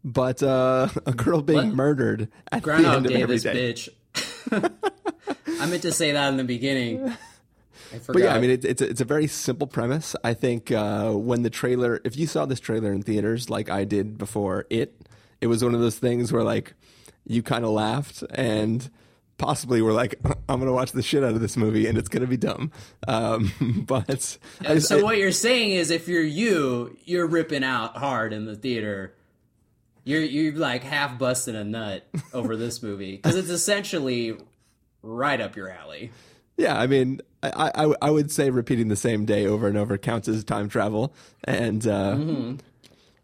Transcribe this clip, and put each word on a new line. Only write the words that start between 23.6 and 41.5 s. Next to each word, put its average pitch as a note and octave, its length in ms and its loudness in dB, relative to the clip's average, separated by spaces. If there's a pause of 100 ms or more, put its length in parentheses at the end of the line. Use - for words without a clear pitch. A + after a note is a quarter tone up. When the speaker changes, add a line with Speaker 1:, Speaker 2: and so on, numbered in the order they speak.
Speaker 1:
<laughs> - 40 -6
but C3 500 -2 (240)
I D3+ 100 -2
Speaker 2:
Uh, - 40 6
Speaker 1:
just, D3+ 120 4
Speaker 2:
so G3+ 120 4
Speaker 1:
I G3+ 40 6
Speaker 2:
what G#3+ 140 4
you're G3 140 4
saying A3+ 400 2
is E3+ 200 2
if E3 160 0
you're F3 160 2
you, D3+ 840 0
you're F3 220 0
ripping D#3 360 0
out B2 340 -2
hard A#2+ 360 -2
in G#2+ 120 -6
the G#2+ 100 -8
theater. G#2 580 -4 (920)
You're, D#3 200 0
you're, D3 320 -2
like, B2+ 280 -2
half C#3+ 360 -4
busting B2+ 360 -2
a G#2+ 80 -6
nut G#2 440 -6 (260)
over A2+ 220 -4
this A2+ 260 -6
movie G2 380 -8
'cause E3 160 2
it's F#3 160 -2
essentially D3 840 -2 (680)
right B2 360 -2
up G#2 160 -6
your F#2+ 140 -10
alley. D#2+ 400 -14 (480)
Speaker 1:
Yeah, D3 220 2
I B2 80 2
mean, C3 340 2 (220)
I, - 320 -2
I, D3+ 260 4
I D3 80 4
would D3+ 220 4
say C#3 180 2
repeating A#2+ 380 2
the G#2 80 2
same G#2+ 300 2
day G#2 200 4
over G#2+ 220 2
and G#2 100 2
over G2+ 220 0
counts A#2 280 -2
as A2 160 -2
time G#2 260 -4
travel, G#2+ 440 0 (300)
and, A2 440 -2